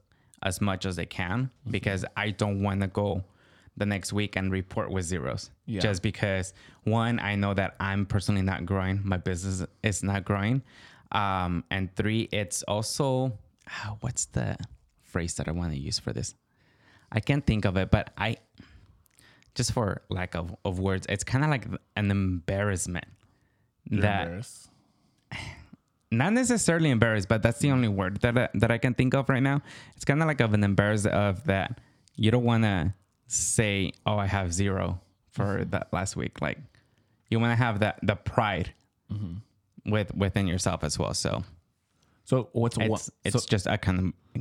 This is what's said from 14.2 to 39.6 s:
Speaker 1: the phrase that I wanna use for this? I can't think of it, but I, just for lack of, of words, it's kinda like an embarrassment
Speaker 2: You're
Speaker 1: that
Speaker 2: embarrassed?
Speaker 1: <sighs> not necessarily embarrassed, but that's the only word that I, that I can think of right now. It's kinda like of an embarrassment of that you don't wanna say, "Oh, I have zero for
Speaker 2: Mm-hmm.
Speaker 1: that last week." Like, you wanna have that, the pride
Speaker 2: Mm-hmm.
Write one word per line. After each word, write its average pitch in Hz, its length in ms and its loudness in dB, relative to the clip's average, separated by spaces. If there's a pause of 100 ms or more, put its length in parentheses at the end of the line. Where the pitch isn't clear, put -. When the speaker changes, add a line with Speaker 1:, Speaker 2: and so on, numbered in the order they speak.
Speaker 1:
the 110 300 -4 (460)
phrase 85 320 -6
that - 140 -6
I 78 40 -4
wanna 85 220 -4
use 67 240 -6
for - 140 -6
this? - 220 -8 (760)
I 110 100 -2
can't 143 260 0
think 107 180 4
of 95 120 0
it, 95 140 2
but - 280 2
I, 107 180 -2 (1160)
just - 180 -2
for 98 380 -2
lack 90 240 -4
of, 85 200 -6 (100)
of 92 140 -2
words, 95 300 0
it's - 160 -2
kinda 135 240 0
like 123 180 -2 (300)
an 101 140 2
embarrassment 95 960 0 (840)
Speaker 2:
You're 98 140 2
Speaker 1:
that 101 240 2
Speaker 2:
embarrassed? 90 420 -12 (640)
Speaker 1:
<sighs> - 60 -10 (720)
not 139 220 2
necessarily 214 580 4
embarrassed, 110 380 4
but 110 140 4
that's 117 160 2
the 143 140 4
only 127 160 4
word 98 320 0
that 120 180 2
I, 120 160 4
that 110 160 4
I 117 80 2
can 127 160 0
think 131 200 2
of 139 140 2
right 131 140 2
now. 139 180 2 (360)
It's - 80 -14
kinda 151 200 2
like 151 160 2
of 110 140 4
an 104 100 4
embarrassment 101 520 4
of 101 280 2
that 98 360 0 (340)
you 110 160 2
don't 123 140 4
wanna 104 500 4 (320)
say, 101 680 0 (140)
"Oh, 107 100 2
I 101 100 0
have 92 260 0
zero 92 480 0 (300)
for 98 300 0
Speaker 2:
Mm-hmm. 90 100 -4
Speaker 1:
that - 220 -4
last 92 240 -2
week." - 240 -6
Like, 71 180 -4 (720)
you 113 120 2
wanna 117 160 2
have 113 240 2
that, 104 220 2
the 98 140 2
pride 101 560 0 (400)
Speaker 2:
Mm-hmm. 104 800 -10